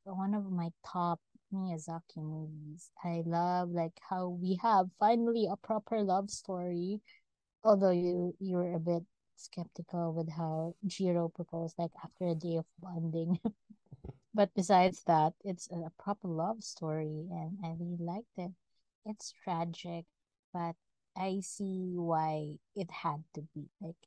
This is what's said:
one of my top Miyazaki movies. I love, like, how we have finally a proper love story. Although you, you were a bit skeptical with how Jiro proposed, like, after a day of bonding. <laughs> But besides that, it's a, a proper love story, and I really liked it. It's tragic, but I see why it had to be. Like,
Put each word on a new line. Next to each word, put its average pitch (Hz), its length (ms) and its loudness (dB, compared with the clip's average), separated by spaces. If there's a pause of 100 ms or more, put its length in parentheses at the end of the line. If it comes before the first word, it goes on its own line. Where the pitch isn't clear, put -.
one 196 300 -2
of 202 160 -2
my 170 200 0 (160)
top 175 340 0 (320)
Miyazaki 170 640 -6
movies. 156 720 -10 (120)
I 170 240 -2
love, 175 440 2
like, 170 280 -2 (100)
how 185 200 -2
we 180 340 0
have 196 360 6
finally 233 520 4
a 202 60 -2
proper 220 460 -2
love 196 280 2
story. 180 720 -4 (640)
Although 196 280 8
you, 180 480 2
you 190 160 -2
were 175 180 0
a 165 60 0
bit 170 240 0 (320)
skeptical 170 800 -6
with 160 160 -2
how 160 440 -2 (120)
Jiro 175 440 2
proposed, 165 480 -6
like, 170 140 -2 (120)
after 180 240 -4
a 170 60 2
day 165 220 -2
of 160 100 -2 (140)
bonding. 165 640 -2
<laughs> 220 60 0 (840)
But 202 200 4
besides 185 520 6
that, 160 260 6 (120)
it's 185 260 -8
a, 175 60 -8
a 165 160 -8 (100)
proper 196 260 -4
love 175 340 -2
story, 156 680 -4
and 170 340 -6
I 165 40 -4 (100)
really 175 220 -4
liked 175 360 -8
it. 180 140 -6 (560)
It's - 260 -10 (120)
tragic, 170 600 -4 (480)
but 170 220 -4 (420)
I 190 240 -2
see 185 540 -6
why 156 640 0 (180)
it 180 160 -6
had 156 320 -4 (120)
to 151 80 -8 (120)
be. 147 140 -10 (120)
Like, 170 160 -10 (100)